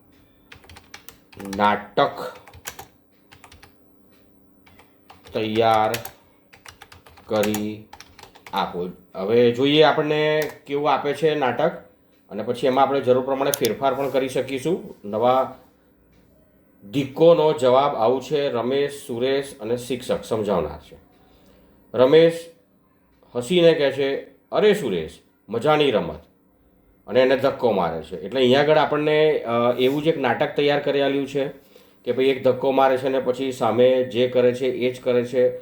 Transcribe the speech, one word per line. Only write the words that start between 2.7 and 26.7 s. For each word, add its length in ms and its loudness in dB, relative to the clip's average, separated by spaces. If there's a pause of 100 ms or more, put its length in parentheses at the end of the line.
તૈયાર 600 0 (1300)
કરી 580 -4 (680)
આપો. 360 -4 (280)
હવે 360 2
જોઈએ 300 4
આપણને 680 0 (160)
કેવું 260 -2
આપે 220 -2
છે 200 0
નાટક, 380 0 (580)
અને 120 -8
પછી 240 -4
એમાં 180 4
આપણે 160 0
જરૂર 240 2
પ્રમાણે 260 -2
ફેરફાર 440 -2
પણ 160 -4
કરી 180 -2
શકીશું. 760 -6
નવા 540 0 (1300)
દિક્કોનો 600 4
જવાબ 440 2
આવું 260 2
છે, 260 -2
રમેશ, 580 -4
સુરેશ 540 -4
અને 160 -4
શિક્ષક 480 -6
સમજાવનાર 540 -4
છે. 180 -20 (1000)
રમેશ 560 4 (840)
હસીને 400 4
કહે 180 0
છે, 340 -4 (260)
"અરે 220 4
સુરેશ, 440 -4 (300)
મજાની 420 2
રમત," 300 -2 (840)